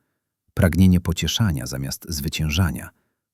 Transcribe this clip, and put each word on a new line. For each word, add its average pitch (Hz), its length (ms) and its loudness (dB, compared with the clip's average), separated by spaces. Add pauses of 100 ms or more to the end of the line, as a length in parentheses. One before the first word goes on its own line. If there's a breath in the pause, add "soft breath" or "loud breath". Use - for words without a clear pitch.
(540)
pragnienie 90 460 4
pocieszania 82 680 -2
zamiast 67 420 -8
zwyciężania, 76 840 -2 (420)